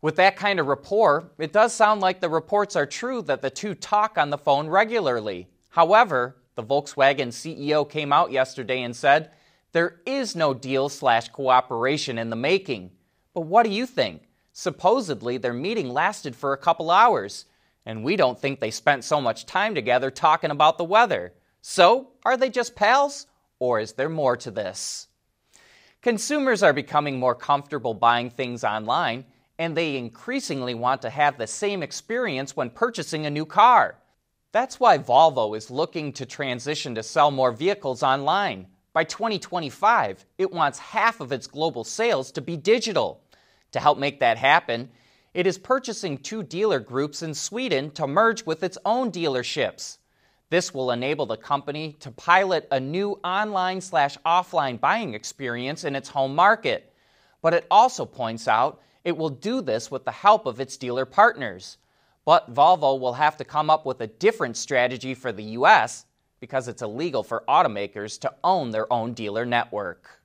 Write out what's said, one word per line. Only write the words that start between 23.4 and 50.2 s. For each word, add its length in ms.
or 200
is 140
there 160
more 280
to 120
this? 600
Consumers 640
are 100
becoming 460
more 160
comfortable 580
buying 380
things 320
online, 640
and 180
they 180
increasingly 760
want 300
to 80
have 260
the 80
same 380
experience 720
when 160
purchasing 560
a 20
new 160
car. 540
That's 260
why 180
Volvo 580
is 140
looking 440
to 120
transition 720
to 80
sell 260
more 220
vehicles 500
online. 640
By 100
twenty 340
twenty-five, 880
it 160
wants 260
half 400
of 120
its 160
global 360
sales 480
to 100
be 160
digital. 640
To 60
help 180
make 240
that 160
happen, 520
it 120
is 120
purchasing 600
two 240
dealer 380
groups 420
in 120
Sweden 580
to 160
merge 380
with 180
its 220
own 260
dealerships. 840